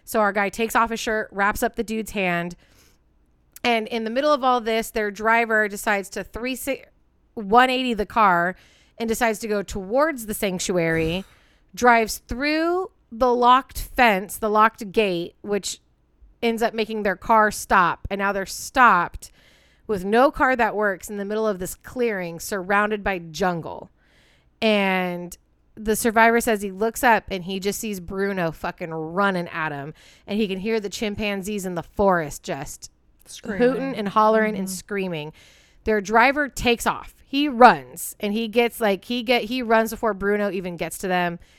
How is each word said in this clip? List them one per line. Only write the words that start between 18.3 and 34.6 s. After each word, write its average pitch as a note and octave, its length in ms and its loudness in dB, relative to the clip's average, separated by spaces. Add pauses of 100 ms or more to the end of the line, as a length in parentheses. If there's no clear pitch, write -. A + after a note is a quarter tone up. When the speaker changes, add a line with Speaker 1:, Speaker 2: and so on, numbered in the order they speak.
Speaker 1:
they're G3 140 -4
stopped - 840 2 (560)
with F#3+ 180 -4
no A#3+ 240 6
car C4+ 260 0
that A3 200 0
works G3+ 340 -2
in G#3 80 -10
the G3+ 80 -6
middle G#3+ 220 -2
of G3+ 100 0
this F3+ 160 -8
clearing F#3+ 640 -4
surrounded G#3 640 0
by G3 140 -2
jungle. E3 720 -4 (720)
And F#3 760 0 (400)
the G#3+ 200 -2
survivor A3+ 440 4
says A3 220 0
he G3+ 100 -6
looks A3 320 -4
up A3+ 260 4
and F#3+ 140 -6
he F#3+ 160 -6
just G3 200 -4
sees G#3 200 -6
Bruno F#3+ 520 -2
fucking F3 420 -8
running E3+ 560 -2
at D#3 220 -6
him. C#3+ 220 -10 (320)
And G#3 140 -4
he A3 80 0
can F#3 120 -6
hear A3 200 -2
the G3+ 100 -6
chimpanzees G3+ 760 -6
in F3+ 100 -6
the E3 80 -6
forest F3 600 0
just - 480 -12 (340)
Speaker 2:
Screaming. - 340 -10
Speaker 1:
hooting B3+ 360 0
and G#3 140 -4
hollering G#3+ 460 4
and F#3+ 120 -6